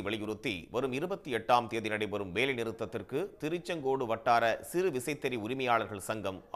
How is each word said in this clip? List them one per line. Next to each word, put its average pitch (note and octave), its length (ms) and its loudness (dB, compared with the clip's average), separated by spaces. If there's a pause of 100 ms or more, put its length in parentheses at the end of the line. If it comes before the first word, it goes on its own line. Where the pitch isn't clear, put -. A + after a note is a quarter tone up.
வலியுறுத்தி G#2+ 440 -2 (220)
வரும் B2+ 240 0
இருபத்தி F3 400 -4
எட்டாம் A#2 340 4
தேதி A2 220 -2
நடைபெறும் G2+ 420 -2
வேலை C3 220 2
நிறுத்தத்திற்கு A2+ 640 -4 (220)
திருச்செங்கோடு D3 720 0
வட்டார A#2 320 6 (280)
சிறு F#3 260 2
விசைத்தறி C3+ 480 -2
உரிமையாளர்கள் A2+ 640 0
சங்கம் G2 280 -4 (180)